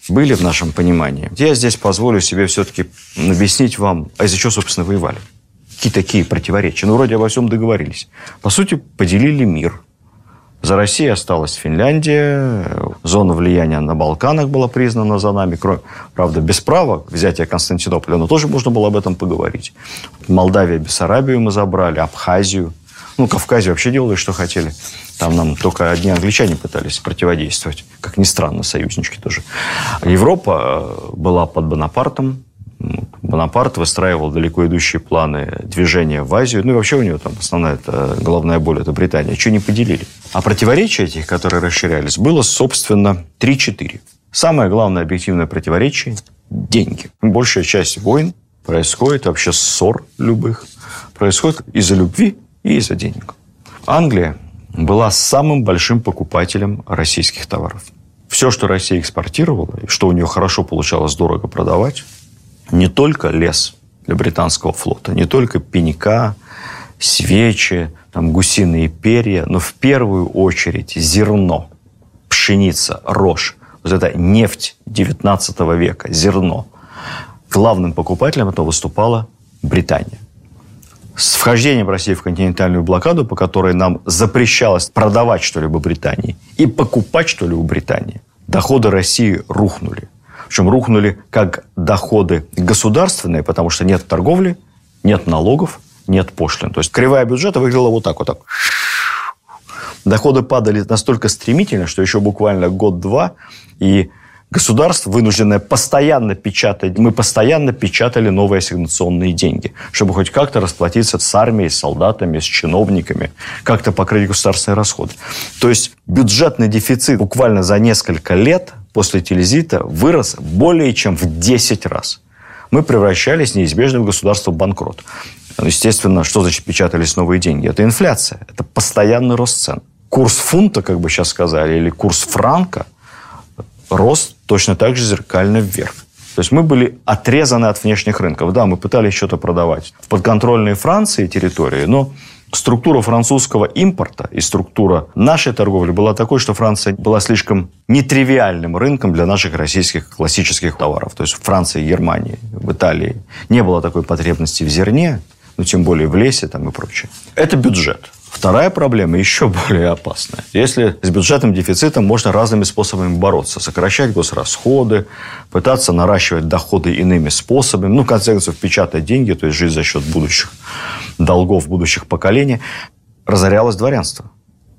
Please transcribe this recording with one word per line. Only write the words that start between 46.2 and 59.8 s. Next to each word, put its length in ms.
деньги. 580
Большая 440
часть 340
войн 380
происходит, 600
вообще 260
ссор 540
любых, 480
происходит 440
из-за 220
любви 420
и 140
из-за 200
денег. 380
Англия 500
была 400
самым 540
большим 380
покупателем 840
российских 640
товаров. 380
Всё, 240
что 160
Россия 320
экспортировала, 800